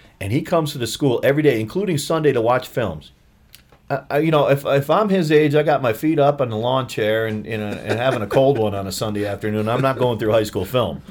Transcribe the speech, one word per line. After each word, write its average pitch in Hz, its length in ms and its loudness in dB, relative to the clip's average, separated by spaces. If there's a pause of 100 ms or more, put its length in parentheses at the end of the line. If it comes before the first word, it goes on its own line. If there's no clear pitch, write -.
(200)
and 98 120 -4
he 147 100 2
comes 165 300 0
to 139 60 -10
the 120 80 -4
school 127 360 0
every 143 200 4
day, 127 180 4
including 175 380 -2
Sunday, 156 340 0
to 117 80 2
watch 123 260 0
films. 90 460 -6 (760)
Uh, 131 220 -4
uh, 135 60 -2
you 156 160 2
know, 139 160 4
if, 139 180 2
if 139 240 0
I'm 196 200 2
his 180 200 2
age, 151 240 4
I 151 80 4
got 147 200 2
my 120 100 2
feet 156 260 0
up 143 220 4
on 127 100 -2
the 110 60 -4
lawn 123 320 -2
chair 110 380 0
and, 107 200 -6
you 113 120 -6
know, 104 100 -6
and 107 320 -4
having 131 220 0
a 101 40 -6
cold 135 320 2
one 107 160 0
on 98 140 -6
a - 40 -8
Sunday 104 340 -4
afternoon. 107 420 -2
I'm 120 140 0
not 135 160 0
going 123 200 0
through 107 140 0
high 113 100 4
school 101 220 -4
film, 101 460 -2